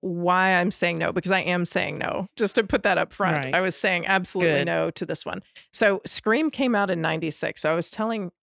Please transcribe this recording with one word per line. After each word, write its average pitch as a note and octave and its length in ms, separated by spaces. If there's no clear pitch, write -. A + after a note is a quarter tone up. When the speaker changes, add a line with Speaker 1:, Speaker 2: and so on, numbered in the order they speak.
Speaker 1:
why F3+ 500
I'm F3+ 200
saying F3 280
no, D#3+ 140
because F3+ 200
I F#3 80
am F3+ 240
saying - 340
no. - 380
Just G#3 180
to A#3 80
put - 220
that F#3+ 120
up - 160
front, D#3 340
Speaker 2:
Right. C3 80
Speaker 1:
I F3 60
was F#3 140
saying F3+ 320
absolutely F3+ 540
Speaker 2:
Good. D3+ 60
Speaker 1:
no E3 260
to - 120
this D#3+ 220
one. F3+ 160
So G3+ 340
Scream C#4+ 440
came B3 260
out G3+ 140
in F3 100
ninety-six. D#3+ 600
So D#3 100
I - 20
was E3+ 160
telling, G#3+ 400